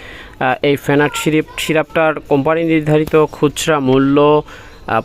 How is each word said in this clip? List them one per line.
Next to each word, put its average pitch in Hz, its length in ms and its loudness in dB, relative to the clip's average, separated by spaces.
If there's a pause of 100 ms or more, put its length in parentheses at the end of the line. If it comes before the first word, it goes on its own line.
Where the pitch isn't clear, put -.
(400)
আহ, 131 260 -2
এই 143 100 2
ফেনাট 143 400 0
সিরিপ-, 156 440 -2
সিরাপটার 156 600 -2
কোম্পানি 156 440 0
নির্ধারিত 156 640 0
খুচরা 147 540 -2
মূল্য, 139 640 2 (440)
আহ, 113 160 -2